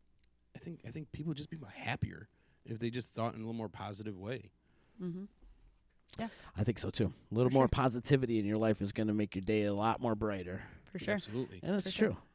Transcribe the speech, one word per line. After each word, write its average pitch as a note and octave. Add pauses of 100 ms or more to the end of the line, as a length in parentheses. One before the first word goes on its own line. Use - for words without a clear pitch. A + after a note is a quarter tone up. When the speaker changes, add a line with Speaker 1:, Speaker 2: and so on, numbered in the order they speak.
(560)
Speaker 1:
I -
think, -
I -
think D#3+
people D#3
would C3+
just D3+
be D#3+ (180)
happier - (360)
if A2+
they A#2
just A#2+
thought A2+
in A2
a -
little A2+
more A2
positive G#2
way. G#2 (540)
Speaker 2:
Mm-hmm. F3+ (920)
Yeah. A3+ (260)
Speaker 3:
I G2
think A#2
so, G#2
too. G2+ (200)
A G#2+
little B2
Speaker 2:
For C3
Speaker 3:
more C3
Speaker 2:
sure. A#2+
Speaker 3:
positivity B2+
in G2+
your G#2+
life A2
is G2+
gonna G#2+
make G#2+
your F#2+
day G#2+
a G#2
lot A2
more A#2
brighter. F#2+ (280)
Speaker 2:
For F#3
sure. G#3
Speaker 1:
Absolutely. A2+
Speaker 3:
And F3+
that's G3+
Speaker 2:
For F#3+
sure. G#3+
Speaker 3:
true. - (180)